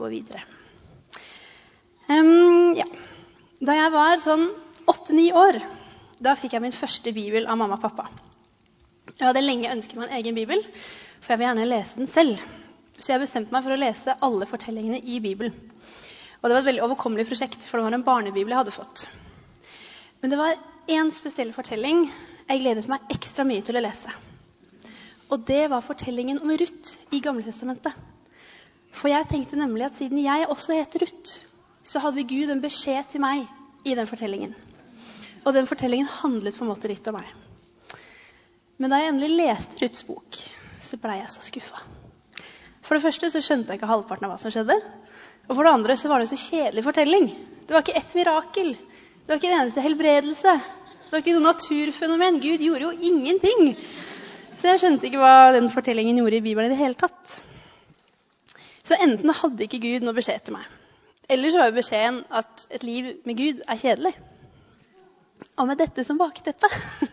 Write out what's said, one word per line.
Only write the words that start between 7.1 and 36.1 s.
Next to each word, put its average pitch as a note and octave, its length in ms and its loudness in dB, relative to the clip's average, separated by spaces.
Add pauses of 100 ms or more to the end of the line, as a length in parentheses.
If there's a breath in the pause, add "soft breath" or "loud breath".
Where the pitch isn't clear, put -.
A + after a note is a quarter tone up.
bibel G#3+ 320 -2
av A3+ 160 -2
mamma G#3 160 -2
og A3+ 80 -6
pappa. - 240 -8 (1040)
Jeg - 140 -4
hadde C4 180 2
lenge B3 320 -2
ønsket A3+ 240 -10
meg A#3 80 -10
en C4 140 -8
egen A3+ 180 -4
bibel, D#4+ 240 -2 (560 loud breath)
for - 140 -2
jeg A3+ 80 0
vil B3 80 2
gjerne A3+ 180 0
lese A3+ 320 -4
den C4 80 -4
selv. C4+ 320 2 (560 loud breath)
Så - 160 -4
jeg C4 140 0
bestemte A3 260 -8
meg B3+ 140 -2
for C4+ 100 -2
å C#4 80 -2
lese C4 400 -2
alle G#3+ 240 -2
fortellingene A3 560 -8
i B3 160 -8
Bibelen. G3+ 320 -6 (840 loud breath)
Og - 80 -4
det A#3+ 80 4
var C4 80 4
et C4 60 -2
veldig B3 180 0
overkommelig A3+ 400 -2
prosjekt, A#3+ 400 -8
for - 120 -6
det A3+ 100 -2
var A3+ 80 -2
en B3+ 100 -6
barnebibel G#3 460 0
jeg B3+ 80 2
hadde B3 140 -4
fått. - 340 -12 (1120 loud breath)
Men C4 80 -4
det C#4+ 80 -2
var D#4+ 200 0 (360)
en D#4 180 0
spesiell C#4 420 -8
fortelling C4 500 0 (440 loud breath)
jeg C4+ 140 0
gledet A3 280 0
meg C4+ 220 -6
ekstra - 340 -6
mye G#3+ 200 -2
til A#3 120 -4
å B3 40 -2
lese. - 300 -10 (1200 loud breath)
Og A#3+ 100 -4
det C#4+ 280 2
var A#3+ 120 -2
fortellingen C4 560 -6
om D4+ 120 -2 (100)
Ruth - 520 -8
i C#4+ 100 -2
Gamle C4 200 -4
Testamentet. B3 480 -8 (1000 soft breath)
For - 160 -2
jeg D4+ 180 0
tenkte C#4+ 300 -6
nemlig B3+ 300 -4
at C#4 100 -14
siden C#4 240 -4
jeg C#4+ 260 0
også D#4 300 -4
heter D#4+ 260 -4
Ruth, - 300 -8 (500)
så - 200 -6
hadde C#4 260 -4
Gud C#4+ 240 -2
en C4+ 80 -4
beskjed C#4 480 -6
til C#4+ 120 -6
meg C#4 220 -2 (400)
i C4 140 -2
den A3 100 -4
fortellingen. G#3+ 460 -8 (880 loud breath)
Og C#4 100 2
den C4 140 2
fortellingen C4+ 400 -2 (120)